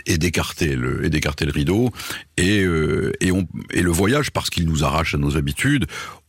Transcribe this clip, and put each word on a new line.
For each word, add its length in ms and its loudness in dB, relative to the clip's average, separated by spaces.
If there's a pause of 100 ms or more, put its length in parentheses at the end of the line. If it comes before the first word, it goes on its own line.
est 120 2
d'écarter 580 0
le, 280 -2
est 60 0
d'écarter 340 0
le 80 0
rideau, 380 2 (460)
et, 260 4
euh, 480 0 (100)
et 120 2
on, 160 0 (240)
et 100 2
le 80 2
voyage, 400 2
parce 200 -4
qu'il 160 0
nous 180 2
arrache 300 0
à 40 0
nos 180 0
habitudes, 500 0 (420)